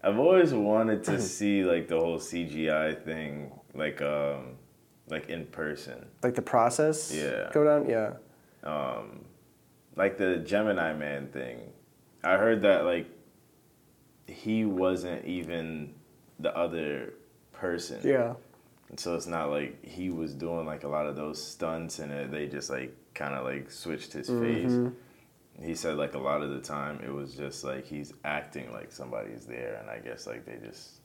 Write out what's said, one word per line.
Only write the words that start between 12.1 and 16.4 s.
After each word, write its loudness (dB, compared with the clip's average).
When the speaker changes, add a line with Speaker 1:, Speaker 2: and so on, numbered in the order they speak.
Speaker 1:
I 6
heard 6
that, 8
like, 2
he 0
wasn't 2
even -6
the -2